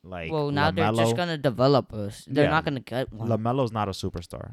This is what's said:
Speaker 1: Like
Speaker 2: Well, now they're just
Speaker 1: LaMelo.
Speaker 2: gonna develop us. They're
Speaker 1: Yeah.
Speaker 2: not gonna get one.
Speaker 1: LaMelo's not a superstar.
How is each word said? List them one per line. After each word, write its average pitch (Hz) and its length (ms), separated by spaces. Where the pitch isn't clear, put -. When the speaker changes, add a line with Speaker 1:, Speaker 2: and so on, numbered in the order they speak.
Speaker 1:
Like 90 240
Speaker 2:
Well, 147 200
now 143 200
they're 107 220
just 113 220
Speaker 1:
LaMelo. - 20
Speaker 2:
gonna 170 220
develop 131 560
us. 104 340
They're 147 160
Speaker 1:
Yeah. - 60
Speaker 2:
not 160 160
gonna 139 140
get 120 300
one. 110 160
Speaker 1:
LaMelo's 117 460
not 104 160
a 95 40
superstar. - 600